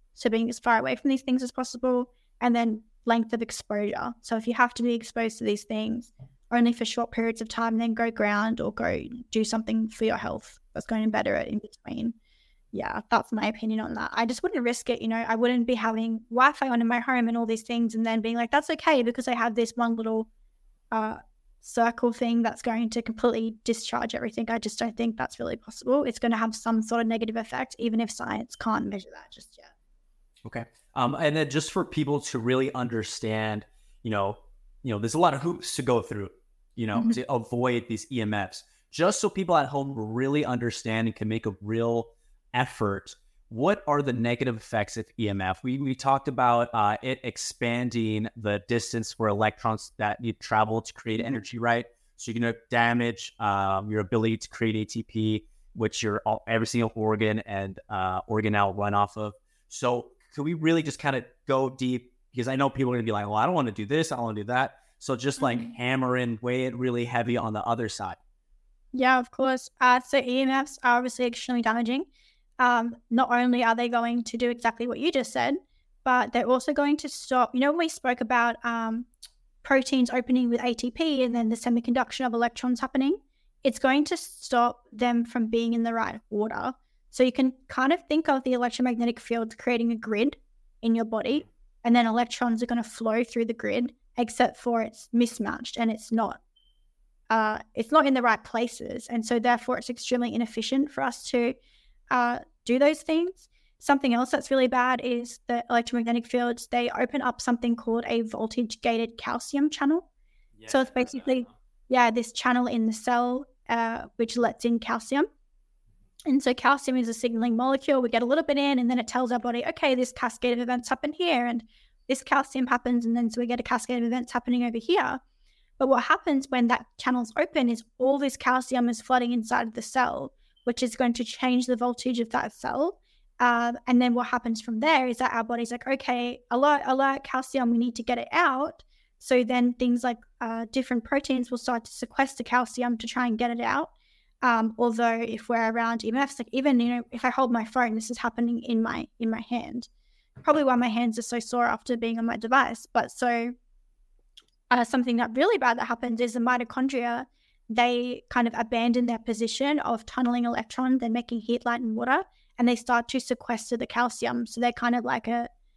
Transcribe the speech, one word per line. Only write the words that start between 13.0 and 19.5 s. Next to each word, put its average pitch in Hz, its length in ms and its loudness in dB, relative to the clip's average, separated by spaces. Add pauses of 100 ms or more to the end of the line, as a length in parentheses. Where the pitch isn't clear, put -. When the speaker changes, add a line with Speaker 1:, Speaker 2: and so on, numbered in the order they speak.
Speaker 1:
that's - 220 0
my 214 160 -2
opinion 220 320 -2
on 233 140 -6
that. - 200 -6
I 226 120 0
just 240 180 -4
wouldn't 370 180 0
risk 254 280 -2
it, 240 120 -2
you 226 60 -4
know. 226 180 -2
I 226 100 0
wouldn't 240 300 2
be 247 100 2
having 220 440 -2 (100)
Wi-Fi 262 380 4
on 240 140 2
in 233 60 2
my 240 120 2
home 240 300 0
and 233 80 -2
all 233 80 0
these 220 160 -2
things 233 340 -2
and 226 100 0
then 226 140 0
being 226 160 -2
like, 233 160 -2
"That's 294 180 2
okay 311 320 4
because 240 280 -2
I 240 60 0
have 233 200 -2